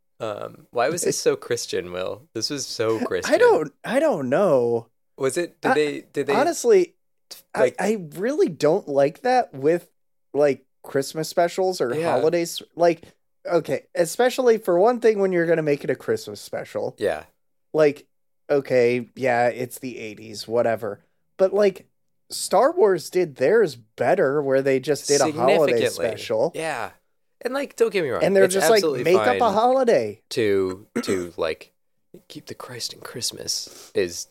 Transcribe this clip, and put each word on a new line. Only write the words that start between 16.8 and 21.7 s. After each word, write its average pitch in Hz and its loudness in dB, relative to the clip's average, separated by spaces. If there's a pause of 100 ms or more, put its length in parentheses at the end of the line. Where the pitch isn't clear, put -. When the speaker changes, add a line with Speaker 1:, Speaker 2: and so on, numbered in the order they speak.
Speaker 1:
Yeah. 82 -2 (500)
Speaker 2:
Like, 151 2 (440)
okay, 123 2
yeah, 123 0
it's 120 -6
the 123 -12
eighties, 107 -14
whatever. 113 -2 (380)
But, 190 2
like, 196 0 (420)